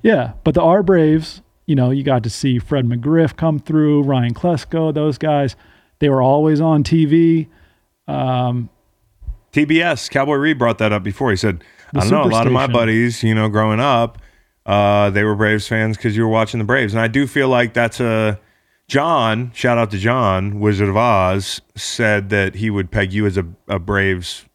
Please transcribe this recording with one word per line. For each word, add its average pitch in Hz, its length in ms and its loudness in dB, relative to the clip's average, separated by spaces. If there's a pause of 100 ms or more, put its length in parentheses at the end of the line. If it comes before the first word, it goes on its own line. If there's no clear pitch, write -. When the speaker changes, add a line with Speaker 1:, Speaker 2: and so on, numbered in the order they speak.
Speaker 1:
Yeah. 139 300 2 (120)
But 151 100 2
the 175 80 2
R 180 200 4
Braves, 160 600 2 (240)
you 156 80 0
know, 127 160 2
you 139 120 -2
got 131 220 0
to 113 60 -2
see 127 280 -2
Fred 131 280 -2
McGriff 139 500 0
come 160 220 -2
through, 151 440 2
Ryan 127 320 0
Klesko, 160 580 -2
those 151 260 -2
guys. 147 380 -2 (420)
They 151 120 2
were 135 120 2
always 147 380 4
on 156 240 2
T 165 220 2
V. 165 420 2 (580)
Um, 127 640 -2 (840)
Speaker 2:
T 151 120 2
B 160 160 2
S, 170 300 -2
Cowboy 139 240 0
Reed 143 240 0
brought 117 200 0
that 107 140 0
up 101 100 -2
before. 107 280 -4
He 98 60 2
said, 90 280 -4 (280)
Speaker 1:
The - 80 0
Speaker 2:
"I - 20 0
don't 104 80 0
know, 151 140 2
a 123 40 2
lot 113 180 2
of 123 60 2
my 131 140 0
Speaker 1:
Superstation. 123 60 -2
Speaker 2:
buddies, 117 500 0
you 110 120 2
know, 110 140 0
growing 107 320 0
up, 120 380 0 (480)
uh, 104 440 2
they 104 140 0
were 107 100 0
Braves 107 320 0
fans 110 300 -2
'cause 107 180 -4
you 113 80 0
were 113 60 0
watching 113 300 -2
the 107 80 -2
Braves." 120 260 -2
And 113 80 -2
I 113 80 0
do 135 180 0
feel 135 220 -2
like 123 240 0
that's 117 260 -2
a, 110 400 -2 (500)
John, 123 680 -2
shout 120 240 0
out 110 140 0
to 101 60 -6
John, 101 640 -2
Wizard 101 300 0
of 98 80 -2
Oz, 98 640 0 (120)
said 104 540 -2
that 98 280 -2
he 110 120 -4
would 98 220 -4
peg 98 240 -2
you 104 100 0
as 95 140 0
a, 87 80 -4 (200)
a 101 120 -6
Braves 95 680 -4 (100)